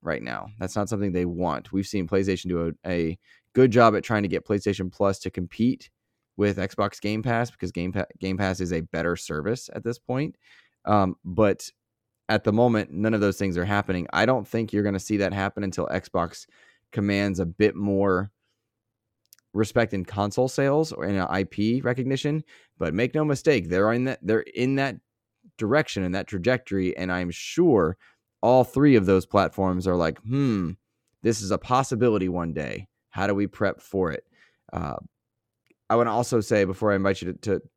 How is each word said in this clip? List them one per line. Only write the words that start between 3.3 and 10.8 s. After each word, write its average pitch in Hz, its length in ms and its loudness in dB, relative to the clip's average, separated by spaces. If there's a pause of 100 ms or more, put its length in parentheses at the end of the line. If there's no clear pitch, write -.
good 127 180 6
job 113 240 6
at 92 100 0
trying 107 200 0
to 98 40 0
get 82 180 -4
PlayStation 98 460 -2
Plus 98 280 0
to 95 100 -6
compete 110 600 -4 (460)
with 101 200 2
Xbox 98 440 -4
Game 107 220 -4
Pass 120 300 -2
because - 200 -8
Game 90 200 -4
Pa-, 101 140 -2 (140)
Game 95 160 -4
Pass 95 240 -2
is 87 120 -2
a 82 80 -2
better 82 360 -2
service 85 580 -6
at - 100 -10
this 117 140 -6
point. 135 380 -6 (480)